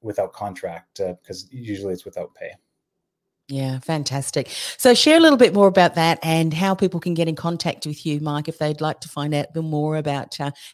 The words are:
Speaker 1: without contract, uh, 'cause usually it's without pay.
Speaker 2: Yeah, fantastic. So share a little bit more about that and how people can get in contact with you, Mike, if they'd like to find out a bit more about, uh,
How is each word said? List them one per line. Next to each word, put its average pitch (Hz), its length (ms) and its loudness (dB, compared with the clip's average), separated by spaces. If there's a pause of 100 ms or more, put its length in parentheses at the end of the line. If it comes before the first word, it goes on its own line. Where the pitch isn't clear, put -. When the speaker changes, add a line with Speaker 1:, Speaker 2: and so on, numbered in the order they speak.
Speaker 1:
without 101 320 -6
contract, 92 640 -12
uh, 92 140 -4 (120)
'cause 92 260 -16
usually 101 420 -8
it's 87 120 -10
without 87 300 -12
pay. - 180 -16 (920)
Speaker 2:
Yeah, 135 320 -6
fantastic. 139 680 -4 (300)
So 247 160 6
share 311 240 6
a - 20 8
little 311 180 8
bit 202 180 6
more 202 120 8
about 185 280 4
that 165 260 2
and 160 320 2
how 190 220 0
people 180 240 0
can 175 160 -2
get 165 120 0
in 156 80 -2
contact 170 520 -4
with 147 180 -10
you, 147 140 -2
Mike, 151 280 -4
if 160 120 -10
they'd 151 200 -2
like 156 220 -4
to - 80 -16
find 151 240 -4
out 147 160 -2
a - 40 -20
bit 165 100 -4
more 156 320 -2
about, 143 440 -6
uh, 139 120 -4 (220)